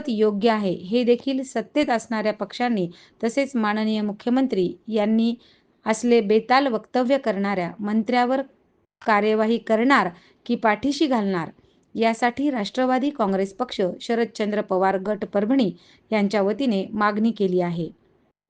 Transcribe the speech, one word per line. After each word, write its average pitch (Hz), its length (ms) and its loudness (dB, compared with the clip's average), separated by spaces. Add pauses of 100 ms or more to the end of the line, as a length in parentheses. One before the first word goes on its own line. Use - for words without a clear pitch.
योग्य 214 420 2
आहे 208 220 0
हे 180 300 -2
देखील 247 400 0
सत्तेत 262 480 -2
असणाऱ्या 220 420 -2
पक्षांनी 208 580 -2 (340)
तसेच 262 300 0
माननीय 214 460 0
मुख्यमंत्री 214 760 0 (140)
यांनी 220 460 2 (520)
असले 233 340 2
बेताल 220 460 2
वक्तव्य 247 520 0
करणाऱ्या 196 640 -2
मंत्र्यावर 240 600 0 (680)
कार्यवाही 214 520 2
करणार 220 500 2 (380)
की 240 80 -2
पाठीशी 233 520 0
घालणार 196 440 -2 (440)
यासाठी 240 560 0
राष्ट्रवादी 254 600 0
काँग्रेस 196 440 -2
पक्ष - 260 -6 (200)
शरदचंद्र 226 600 -2
पवार 190 380 0
गट 202 260 -4
परभणी 208 480 0 (400)
यांच्या 208 300 2
वतीने 208 500 0
मागणी 214 380 0
केली 185 300 0
आहे. 170 300 -4 (600)